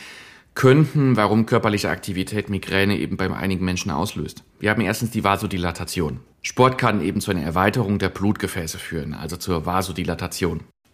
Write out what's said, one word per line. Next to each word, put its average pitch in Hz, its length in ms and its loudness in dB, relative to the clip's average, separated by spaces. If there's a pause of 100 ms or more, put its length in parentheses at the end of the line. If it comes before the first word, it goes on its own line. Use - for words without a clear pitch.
(580)
könnten, 135 580 6
warum 107 300 4
körperliche 104 460 2
Aktivität 92 580 -4
Migräne 98 480 2
eben - 180 -2
bei 92 160 -2
einigen 92 320 -2
Menschen 92 280 -2
auslöst. 78 520 -6 (160)
Wir 104 120 0
haben 113 100 2
erstens 110 300 -2
die 107 120 -2
Vasodilatation. 90 960 -2 (220)
Sport 127 380 2
kann 104 220 2
eben 95 200 -2
zu - 80 -6
einer 90 140 0
Erweiterung 98 560 0
der 95 100 0
Blutgefäße 95 680 -4
führen, 76 340 -8
also 80 240 -10
zur 82 300 -2
Vasodilatation. 87 920 -2 (320)